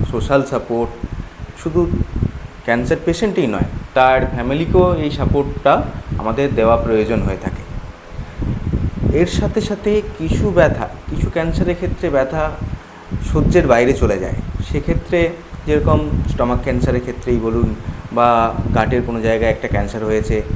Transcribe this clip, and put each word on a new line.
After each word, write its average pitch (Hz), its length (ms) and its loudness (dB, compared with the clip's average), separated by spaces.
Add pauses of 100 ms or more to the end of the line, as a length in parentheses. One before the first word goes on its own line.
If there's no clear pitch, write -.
(100)
সোশ্যাল 139 360 2
সাপোর্ট, 117 600 -4 (560)
শুধু 170 240 0 (800)
ক্যান্সার 123 400 0
পেশেন্টই 170 420 0
নয়, 92 220 0 (260)
তার 131 380 4
ফ্যামিলিকেও 160 640 2
এই 151 160 0
সাপোর্টটা 143 720 2 (360)
আমাদের 117 360 0
দেওয়া 113 220 6
প্রয়োজন 110 460 2
হয়ে 98 200 0
থাকে। - 200 -6 (1600)
এর 175 80 4
সাথে 208 340 0
সাথে 208 420 0 (160)
কিছু 160 320 0
ব্যথা, 160 380 2 (220)
কিছু - 200 -2
ক্যান্সারের 165 440 0
ক্ষেত্রে 175 360 -4
ব্যথা 151 400 0 (840)
সহ্যের 156 340 4
বাইরে 123 260 6
চলে 104 260 2
যায়। 92 160 -4 (380)
সেক্ষেত্রে 170 580 0 (360)
যেরকম 139 420 2 (200)
স্টমাক 123 340 0
ক্যান্সারের 123 380 0
ক্ষেত্রেই 123 380 -2
বলুন 113 360 0 (380)
বা 117 420 4 (200)
গাটের 120 280 2
কোনো 117 180 -4
জায়গায় 113 300 2
একটা 110 180 -2
ক্যান্সার 104 360 -2
হয়েছে, 107 380 0 (140)